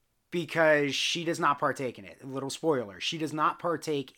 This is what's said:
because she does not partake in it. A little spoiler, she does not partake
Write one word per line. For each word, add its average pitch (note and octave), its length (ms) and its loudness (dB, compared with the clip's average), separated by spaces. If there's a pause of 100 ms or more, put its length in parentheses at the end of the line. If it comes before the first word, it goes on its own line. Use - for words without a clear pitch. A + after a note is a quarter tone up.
(300)
because D3+ 640 4
she - 300 -2
does D#3 160 -2
not D3 180 4
partake C3 400 -2
in G2 60 -16
it. E2 180 -18
A C3+ 40 -14
little C3+ 240 -6
spoiler, A#2 500 -2
she - 180 -4
does D3+ 140 -4
not D#3 260 0
partake D3+ 600 -4